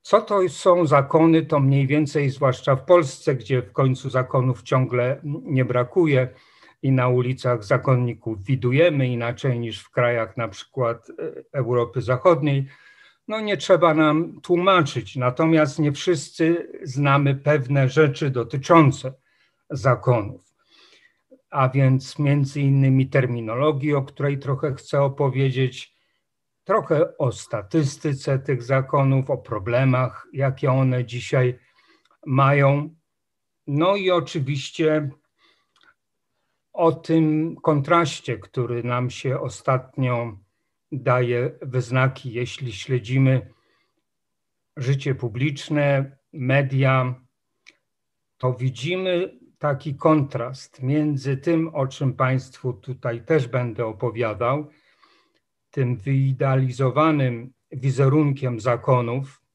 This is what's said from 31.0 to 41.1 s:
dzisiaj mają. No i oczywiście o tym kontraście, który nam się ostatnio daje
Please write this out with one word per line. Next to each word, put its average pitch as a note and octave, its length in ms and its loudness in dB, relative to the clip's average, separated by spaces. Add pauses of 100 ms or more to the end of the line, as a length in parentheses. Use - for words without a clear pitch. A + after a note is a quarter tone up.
dzisiaj B2 540 -2 (680)
mają. C#3 720 2 (720)
No E3 280 2
i F#3+ 160 0
oczywiście D#3 1000 -2 (1600)
o E3 180 2
tym D#3+ 720 0
kontraście, D3+ 760 0
który A#2+ 460 -6
nam B2 260 -2
się C3+ 300 -4
ostatnio B2 960 -4 (540)
daje B2+ 600 0 (100)